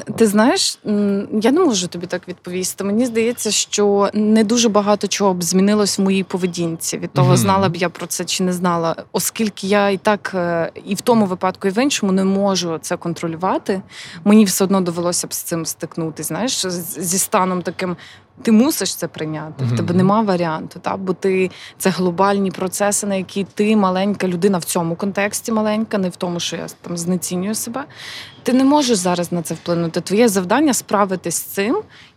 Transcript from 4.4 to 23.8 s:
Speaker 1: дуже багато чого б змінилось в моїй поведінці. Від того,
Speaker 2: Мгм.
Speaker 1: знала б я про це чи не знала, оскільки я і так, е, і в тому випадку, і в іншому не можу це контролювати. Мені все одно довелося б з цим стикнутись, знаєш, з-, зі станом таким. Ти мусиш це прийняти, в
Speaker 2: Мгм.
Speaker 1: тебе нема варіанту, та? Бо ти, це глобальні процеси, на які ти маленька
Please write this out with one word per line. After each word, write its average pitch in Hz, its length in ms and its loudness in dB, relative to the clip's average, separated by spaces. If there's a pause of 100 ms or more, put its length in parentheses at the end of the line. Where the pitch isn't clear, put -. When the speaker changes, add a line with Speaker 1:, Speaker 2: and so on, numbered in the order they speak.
Speaker 1:
дуже 233 260 2
багато 202 380 2
чого 196 260 0
б 180 100 -2
змінилось 196 560 2
в - 20 0
моїй 190 220 2
поведінці. 170 720 -4
Від 170 160 -8
того, - 140 4
Speaker 2:
Мгм. - 100 6
Speaker 1:
знала 196 320 2
б 165 60 -2
я 175 140 -2
про 175 180 -8
це - 180 -6
чи - 180 -2
не 180 100 0
знала, 170 420 0 (160)
оскільки 196 560 -4
я 202 220 2
і 190 80 0
так, 208 380 -2
е, 170 360 -2 (140)
і 190 100 -4
в - 60 -6
тому 226 240 4
випадку, 185 420 -4
і 190 40 2
в 226 120 0
іншому 220 280 0
не 190 120 2
можу 190 580 0
це 175 160 -6
контролювати. 180 840 -4 (420)
Мені 208 220 8
все 190 180 0
одно 190 180 2
довелося 175 460 -2
б - 60 -10
з - 40 -6
цим 165 280 -6
стикнутись, 160 640 -8
знаєш, 190 400 -4
з-, 175 360 -8
зі 185 140 -2
станом 185 440 0
таким. 180 340 -6 (460)
Ти 226 100 0
мусиш 220 440 4
це 170 120 -6
прийняти, 156 560 -8
в 120 40 -2
Speaker 2:
Мгм. 120 80 0
Speaker 1:
тебе - 180 0
нема 196 280 4
варіанту, 175 580 -2
та? 190 180 -4
Бо 185 160 -4
ти, 185 380 0 (260)
це 190 120 0
глобальні 185 600 0
процеси, 202 560 -2
на 196 80 -2
які 190 280 -4 (100)
ти 214 220 2
маленька 190 520 2